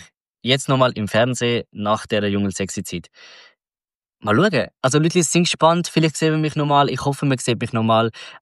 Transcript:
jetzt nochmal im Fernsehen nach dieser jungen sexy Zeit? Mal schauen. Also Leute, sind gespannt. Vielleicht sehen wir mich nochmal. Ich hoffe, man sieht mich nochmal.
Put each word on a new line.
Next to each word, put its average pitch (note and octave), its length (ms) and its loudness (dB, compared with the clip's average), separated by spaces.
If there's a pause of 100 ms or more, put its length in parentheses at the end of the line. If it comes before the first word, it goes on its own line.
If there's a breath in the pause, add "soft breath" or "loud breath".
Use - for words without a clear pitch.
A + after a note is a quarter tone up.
(400)
jetzt - 280 0
nochmal C3 240 2
im G#2 140 -4
Fernsehen A#2+ 640 0
nach G#2 360 -4
dieser G#2 200 -2
jungen G2+ 240 -2
sexy G2 320 -8
Zeit? - 240 -10 (1120 loud breath)
Mal G#2 160 0
schauen. D#3 320 2 (140)
Also C3+ 180 2
Leute, E3 240 2
sind F3 200 2
gespannt. E3 440 2
Vielleicht D#3+ 300 0
sehen D#3+ 140 0
wir D#3 80 0
mich D#3 160 -4
nochmal. C#3+ 340 2
Ich B2+ 160 -6
hoffe, C#3+ 200 -2
man C3 120 2
sieht A#2 220 -2
mich A#2+ 140 -6
nochmal. A2+ 380 2 (300 loud breath)